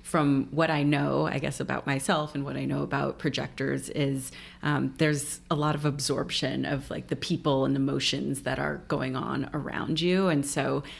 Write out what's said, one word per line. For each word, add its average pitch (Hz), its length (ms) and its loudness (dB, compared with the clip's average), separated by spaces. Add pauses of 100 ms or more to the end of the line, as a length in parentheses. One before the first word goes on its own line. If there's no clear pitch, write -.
from 143 480 2
what 160 200 2
I 147 120 2
know, 143 440 4
I - 120 0
guess, 139 220 -2
about 135 260 -4
myself 151 480 0
and 139 100 -2
what 135 120 -6
I 135 80 -2
know 139 180 0
about 139 380 -2
projectors 135 720 -2
is, 139 420 -2 (320)
um, 135 340 0
there's 151 500 0
a - 60 0
lot 147 220 2
of 143 80 -2
absorption 135 800 0
of, - 260 -2
like, - 180 -8
the 143 80 -2
people 139 480 2
and 135 120 4
the 139 40 2
motions 135 640 0
that 131 160 -2
are 147 200 -2 (100)
going 131 260 0
on 131 400 -2
around 151 460 -2
you. 185 260 4
And 143 180 4
so 139 380 0 (180)